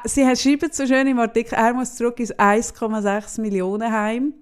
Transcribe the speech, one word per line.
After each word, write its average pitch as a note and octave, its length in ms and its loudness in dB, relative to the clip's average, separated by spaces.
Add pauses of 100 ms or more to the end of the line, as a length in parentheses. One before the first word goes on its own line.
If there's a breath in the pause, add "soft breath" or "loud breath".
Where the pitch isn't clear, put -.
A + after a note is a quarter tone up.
sie C4 220 2
haben, B3+ 100 4
schreiben C#4+ 360 0
so C#4 140 -4
schön C4 200 2
im B3+ 140 2
Artikel, A#3 340 -2
er A3+ 180 4
muss B3 220 -4
zurück A#3 260 -2
ins A3 120 -4
eins G#3 420 2
Komma A3 260 -4
sechs G3+ 380 -2
Millionen G#3 540 -2
Heim. A3+ 500 -2